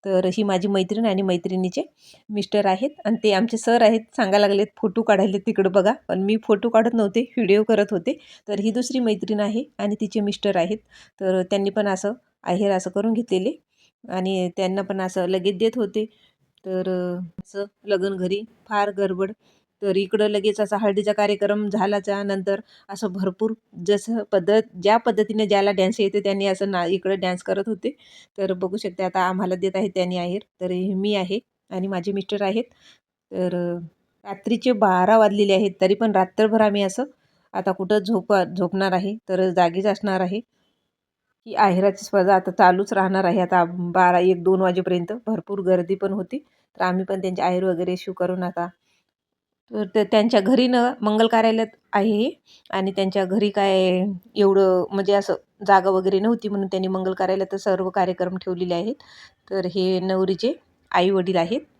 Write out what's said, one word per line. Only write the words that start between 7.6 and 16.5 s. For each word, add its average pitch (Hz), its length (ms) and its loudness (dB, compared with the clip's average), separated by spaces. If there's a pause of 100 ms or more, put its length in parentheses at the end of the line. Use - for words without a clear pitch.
करत 214 280 2
होते. 220 280 -4 (280)
तर 202 120 -4
ही 214 120 -2
दुसरी 254 280 -4
मैत्रीण 214 400 -2
आहे 214 240 -2 (140)
आणि 208 180 -2
तिचे 214 240 -4
मिस्टर 202 380 -2
आहेत. 180 200 0 (440)
तर 185 220 0
त्यांनी 196 260 -2
पण 208 180 -2
असं 202 260 -4 (300)
आहेर 196 280 0
असं 185 180 -2
करून 208 240 -2
घेतलेले 214 380 -2 (580)
आणि 185 480 -2
त्यांना 190 240 -2
पण 190 200 -4
असं 185 240 -2
लगेच 185 320 0
देत 226 180 2
होते. 214 300 -4 (600)